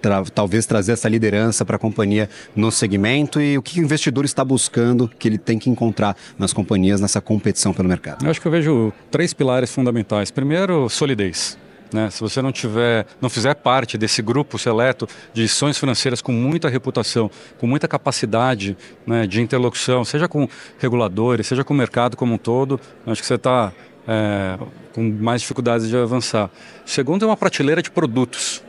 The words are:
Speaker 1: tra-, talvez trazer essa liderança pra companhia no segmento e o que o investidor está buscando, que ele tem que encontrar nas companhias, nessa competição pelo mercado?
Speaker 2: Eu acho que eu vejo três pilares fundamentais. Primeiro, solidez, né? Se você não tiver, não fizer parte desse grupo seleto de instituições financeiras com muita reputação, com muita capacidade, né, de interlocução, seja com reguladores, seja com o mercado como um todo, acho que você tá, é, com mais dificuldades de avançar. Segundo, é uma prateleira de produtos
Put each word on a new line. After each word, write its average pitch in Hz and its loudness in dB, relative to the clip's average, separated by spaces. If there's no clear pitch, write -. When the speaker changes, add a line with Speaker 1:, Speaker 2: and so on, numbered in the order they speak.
Speaker 1:
tra-, 98 2
talvez 107 0
trazer 110 0
essa 113 0
liderança 110 2
pra 110 -2
companhia 104 0
no 107 2
segmento 117 0
e 143 2
o 131 0
que - -6
o 170 2
investidor 139 0
está 135 -2
buscando, 123 2
que 117 0
ele 107 0
tem 113 0
que 117 0
encontrar 110 0
nas 98 0
companhias, 98 2
nessa 98 0
competição 104 0
pelo 92 0
mercado? - -2
Speaker 2:
Eu 156 0
acho 160 -2
que - -4
eu 156 0
vejo 147 2
três 135 0
pilares 127 0
fundamentais. 113 0
Primeiro, 151 0
solidez, 107 -2
né? 110 0
Se - -12
você 113 -2
não 131 0
tiver, 117 0
não 123 -2
fizer 120 0
parte 127 0
desse 110 0
grupo 123 -2
seleto 120 2
de 117 0
instituições 139 0
financeiras 127 -2
com 127 -4
muita 147 0
reputação, 120 -2
com 120 -2
muita 147 0
capacidade, 113 0
né, 117 2
de 101 0
interlocução, 123 0
seja 151 -2
com 151 0
reguladores, 113 0
seja 131 0
com 143 -2
o 143 4
mercado 120 0
como 120 0
um 104 -2
todo, 131 0
acho 113 -4
que - -10
você 123 0
tá, 123 2
é, 104 -2
com 113 -2
mais 113 0
dificuldades 120 -2
de 113 0
avançar. 117 0
Segundo, 156 0
é 220 2
uma 214 2
prateleira 160 0
de - -6
produtos 127 -2